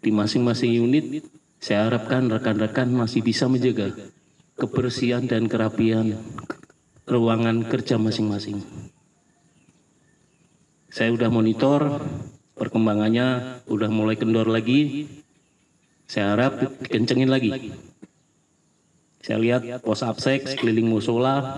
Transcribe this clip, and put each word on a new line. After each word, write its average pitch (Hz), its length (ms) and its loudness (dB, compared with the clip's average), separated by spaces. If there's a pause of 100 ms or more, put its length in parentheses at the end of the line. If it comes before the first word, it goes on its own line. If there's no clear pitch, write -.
Di 107 140 0
masing-masing 117 640 2
unit, 135 480 0 (320)
saya 107 320 0
harapkan 123 400 0
rekan-rekan 110 580 0
masih 117 320 0
bisa 117 300 0
menjaga 120 420 0 (640)
kebersihan 123 720 -2
dan 117 240 0
kerapian 110 640 0 (960)
ruangan 113 560 2
kerja 113 320 0
masing-masing. 104 640 -2 (2250)
Saya 117 240 0
udah 117 160 0
monitor 135 720 2 (560)
perkembangannya, 113 1000 0 (100)
udah 110 220 0
mulai 107 260 0
kendor 113 320 2
lagi. 131 560 0 (1040)
Saya 104 240 0
harap 123 240 2 (240)
dikencengin 127 480 2
lagi. 120 400 0 (1500)
Saya 110 160 -4
lihat 120 240 2 (240)
pos - 160 -2
absek 135 480 -2
sekeliling 113 400 2
musola, 127 680 0